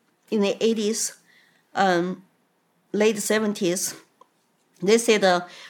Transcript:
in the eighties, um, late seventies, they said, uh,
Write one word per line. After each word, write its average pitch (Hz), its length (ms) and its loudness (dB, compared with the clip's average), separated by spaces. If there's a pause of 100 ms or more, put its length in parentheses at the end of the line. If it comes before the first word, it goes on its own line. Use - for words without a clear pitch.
(300)
in 220 120 0
the 196 220 -2
eighties, 220 500 -2 (600)
um, 180 500 0 (680)
late 214 260 0
seventies, 202 800 -2 (840)
they 202 160 4
said, 214 260 2
uh, 180 180 4 (280)